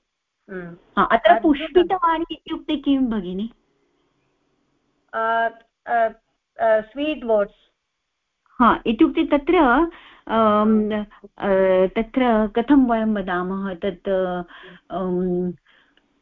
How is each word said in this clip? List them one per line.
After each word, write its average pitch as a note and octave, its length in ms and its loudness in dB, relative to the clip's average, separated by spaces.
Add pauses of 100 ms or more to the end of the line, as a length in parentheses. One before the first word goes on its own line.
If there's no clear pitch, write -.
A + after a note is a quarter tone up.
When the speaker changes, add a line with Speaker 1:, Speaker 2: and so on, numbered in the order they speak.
(500)
Speaker 1:
हम्म। F3 260 -14 (200)
Speaker 2:
हा, - 80 2
अत्र - 260 2
Speaker 1:
अर्जुन- E4+ 120 2
Speaker 2:
पुष्पितवाणी E4 880 0
इत्युक्ते D#4+ 460 -8
किं C#4 300 0
भगिनि? G3+ 440 -6 (1600)
Speaker 1:
अ, A3+ 340 -2 (380)
अ, A#3 220 0 (520)
अ, A3 200 2
स्वीट् C4 440 -8
वर्ड्स्। G#3 300 0 (1080)
Speaker 2:
हा, A3 240 4
इत्युक्ते C#4+ 380 2
तत्र, D4 320 0
अम्, A3 1400 0
Speaker 1:
हम्म। G#3+ 100 -4 (360)
Speaker 2:
अ, F#3+ 480 2
तत्र A3 600 0
कथं A#3+ 400 2
वयं A3 280 0
वदामः F#3 600 -4
तत्, F3+ 340 -8 (840)
अम्, F3+ 640 -4 (680)